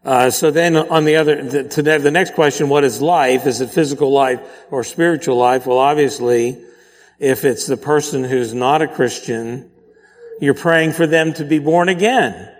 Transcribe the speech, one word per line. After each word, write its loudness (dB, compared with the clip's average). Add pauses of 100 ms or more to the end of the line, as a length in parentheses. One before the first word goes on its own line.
Uh, 2
so 0
then 2
on 2
the 2
other, 2
the, -4
to -4
the, 2
the 2
next -2
question, 2
what 2
is 0
life? 2
Is -2
it -4
physical 0
life 2 (280)
or -6
spiritual -2
life? 2
Well, 0
obviously, 0 (600)
if -2
it's -2
the -2
person -2
who's -2
not 0
a -2
Christian, -6 (720)
you're 0
praying 0
for 2
them 2
to -8
be 0
born 2
again. -2